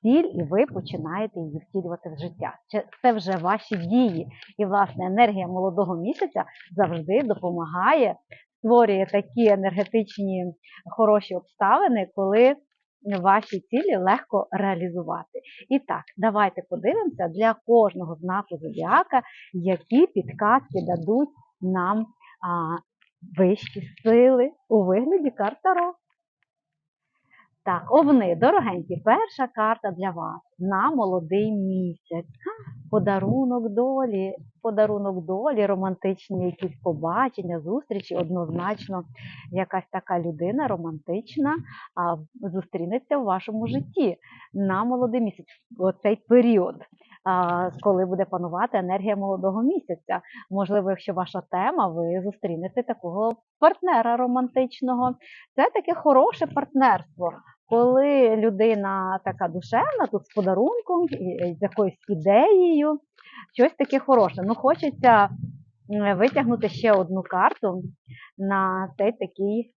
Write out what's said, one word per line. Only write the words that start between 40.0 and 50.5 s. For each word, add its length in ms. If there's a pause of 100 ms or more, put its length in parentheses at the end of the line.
людина 480
романтична, 880 (400)
а, 200 (340)
зустрінеться 680
в 60
вашому 440
житті 500 (360)
на 300
молодий 380
місяць, 240 (320)
в 60
оцей 320
період, 600 (500)
а, 440 (120)
коли 240
буде 200
панувати 520
енергія 380
молодого 480
місяця. 580 (300)